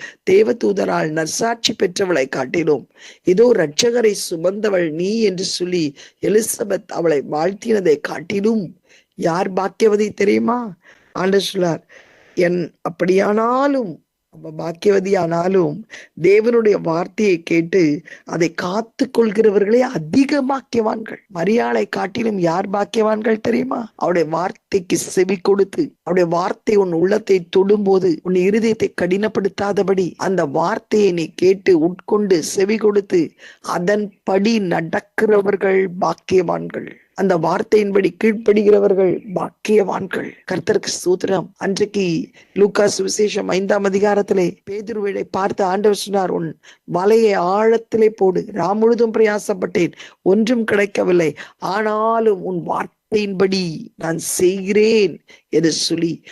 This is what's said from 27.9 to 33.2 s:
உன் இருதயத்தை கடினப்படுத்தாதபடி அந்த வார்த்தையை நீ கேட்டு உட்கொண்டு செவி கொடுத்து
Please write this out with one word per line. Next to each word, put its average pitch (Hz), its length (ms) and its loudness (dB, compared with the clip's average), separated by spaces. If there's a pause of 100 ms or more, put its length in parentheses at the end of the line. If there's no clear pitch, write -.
உன் 185 100 -2
இருதயத்தை 208 680 0
கடினப்படுத்தாதபடி 196 1160 -2
அந்த 175 280 0
வார்த்தையை 185 640 0
நீ 165 240 -4
கேட்டு 196 440 4
உட்கொண்டு 185 640 -2
செவி 202 320 -2
கொடுத்து 202 560 0 (300)